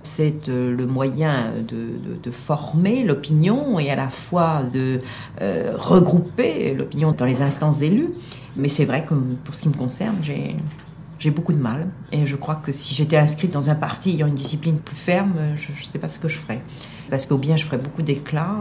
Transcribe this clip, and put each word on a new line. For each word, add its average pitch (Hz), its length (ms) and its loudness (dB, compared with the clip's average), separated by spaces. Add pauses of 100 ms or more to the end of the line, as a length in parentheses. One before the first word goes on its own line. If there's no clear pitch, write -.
C'est, 151 460 0
euh, 123 260 0
le 127 100 0
moyen 135 600 2 (220)
de, 113 80 -8
de, 117 460 -6
de 123 80 -6
former 160 760 0
l'opinion 180 760 2
et 143 100 0
à 139 60 0
la 135 140 -2
fois 160 520 0 (100)
de, 131 300 0 (400)
euh, 90 340 0
regrouper 180 1000 4
l'opinion 147 420 0
dans 123 80 2
les 127 160 2
instances 151 400 2
élues. 226 300 4 (440)
Mais 139 120 0
c'est 143 180 4
vrai 131 180 0
que 160 120 0
pour 127 400 -2
ce - 80 -12
qui 156 60 4
me 139 40 2
concerne, 185 480 -2
j'ai, 143 340 -4 (640)
j'ai 151 140 2
beaucoup 165 220 0
de 151 40 4
mal. 135 300 0 (240)
Et 147 160 2
je 139 80 -2
crois 151 280 -4
que 143 80 -4
si - 220 -4
j'étais 156 240 2
inscrite 151 340 4
dans 143 200 0
un 151 40 4
parti 151 360 -2
ayant 151 160 2
une 143 80 2
discipline 151 420 -2
plus - 180 -6
ferme, 190 380 2 (220)
je 147 160 -8
ne 143 120 -10
sais - 140 -8
pas 160 120 -6
ce - 100 -10
que 160 100 -2
je - 80 -4
ferais. 117 240 -6 (480)
Parce 131 160 -2
que - 80 0
ou 139 60 2
bien 151 180 2
je - 80 0
ferais 123 140 -2
beaucoup 147 240 -4
d'éclat, 151 580 -2